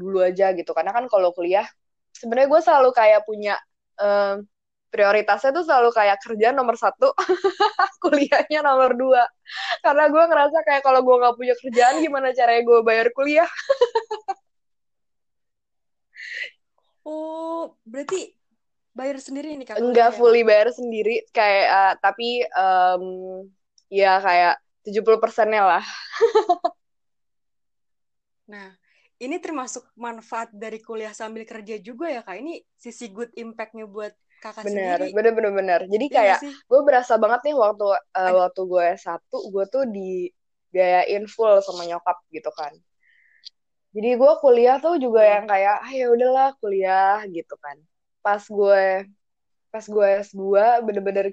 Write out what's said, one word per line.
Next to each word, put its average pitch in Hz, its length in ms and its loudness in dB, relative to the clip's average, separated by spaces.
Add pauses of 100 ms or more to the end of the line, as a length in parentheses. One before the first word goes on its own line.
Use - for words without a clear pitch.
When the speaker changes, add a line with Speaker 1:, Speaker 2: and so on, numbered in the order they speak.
Speaker 1:
dulu 190 240 -4
aja 190 320 0
gitu. 165 180 -8
Karena 170 200 -4
kan 240 160 -4
kalau 185 240 2
kuliah, 185 300 -2 (500)
sebenarnya 247 360 0
gue 320 140 4
selalu 277 300 4
kayak 214 320 6
punya, 208 280 -6 (460)
em, 202 420 0 (480)
prioritasnya 214 640 2
tuh 349 120 -2
selalu 247 280 4
kayak 202 280 2
kerjaan 226 360 0
nomor 240 200 0
satu, 226 380 0
<laughs> 392 840 -2
kuliahnya 294 600 0
nomor 262 320 2
dua. 254 260 2 (640)
Karena 302 260 4
gue 311 180 4
ngerasa 294 280 2 (100)
kayak 277 200 0
kalau 262 180 4
gue 254 160 6
nggak 240 180 2
punya 247 200 -2
kerjaan, 247 440 2
gimana 269 340 -2
caranya 240 280 2
gue 233 200 6
bayar 226 300 2
kuliah? 294 340 2
<laughs> - 300 -4 (3250)
Speaker 2:
Oh, 320 500 -10 (300)
berarti 285 240 -10 (840)
bayar 269 200 -8 (100)
sendiri 285 200 -12 (120)
nih, 247 120 -16
Kak, 214 100 -6
Speaker 1:
Enggak 240 280 4
Speaker 2:
kuliahnya, 233 80 -4
Speaker 1:
fully 233 300 6
Speaker 2:
Kak? - 0 -
Speaker 1:
bayar 214 240 4
sendiri, 226 400 -4 (240)
kayak, 202 300 2 (100)
eh, 190 180 4 (100)
tapi, 196 220 -2 (220)
em, 185 560 2 (880)
ya 196 160 2 (160)
kayak 175 280 2 (360)
tujuh 208 160 -4
puluh 220 200 4
persennya 220 440 0
lah. 180 160 0
<laughs> - 320 -16 (2500)
Speaker 2:
Nah, 196 160 -20 (560)
ini 285 100 -8 (100)
termasuk 254 380 -12 (220)
manfaat 226 440 -12 (140)
dari 220 240 -14
kuliah 220 340 -12
sambil 220 300 -14
kerja 220 240 -16 (120)
juga 254 180 -12 (100)
ya, 233 120 -12
Kak? 185 140 -14
Ini 320 120 -12 (300)
sisi 240 220 -18 (100)
good 240 160 -14 (120)
impact-nya 220 420 -16 (100)
buat 208 180 -14 (300)
Kakak 214 220 -16
Speaker 1:
Bener, 190 400 -4
Speaker 2:
sendiri. 190 100 -8
Speaker 1:
bener, 226 220 0
bener, 214 220 -2
bener. 180 220 0 (120)
Jadi 220 180 -2
Speaker 2:
Iya 285 140 0
nggak 190 120 4
Speaker 1:
kayak - 40 -6
Speaker 2:
sih? 285 120 -14 (160)
Speaker 1:
gue 254 180 4
berasa 247 260 2 (100)
banget 233 220 2
nih 294 180 -4
waktu, 208 220 -2 (340)
eh, 185 120 0
Speaker 2:
Ad- 185 100 4
Speaker 1:
waktu 185 180 -2 (120)
gue 180 120 2 (140)
S - 100 -20
satu, 170 300 -10 (160)
gue 196 100 -2 (100)
tuh 269 100 -2 (120)
dibiayain 185 1300 -4 (100)
full 220 200 2 (140)
sama 180 220 -10
nyokap 175 280 -6 (180)
gitu 156 140 -12 (100)
kan. 147 140 -12 (1200)
Jadi 214 120 -4 (120)
gue 277 120 6 (120)
kuliah 247 400 6
tuh 339 100 0 (100)
juga 226 180 2
Speaker 2:
Hmm. 208 120 6
Speaker 1:
yang 208 140 -2
kayak, 202 280 2 (100)
"Ah, 254 140 -16
ya 254 120 -2
udahlah 254 360 2 (120)
kuliah," 196 720 0
gitu 165 320 -12
kan. 143 140 -16 (460)
Pas 208 200 -2
gue, 196 640 0 (640)
pas 220 120 -14 (100)
gue 202 120 2 (180)
S - 120 -20
dua, 202 480 2
bener-bener 196 480 -4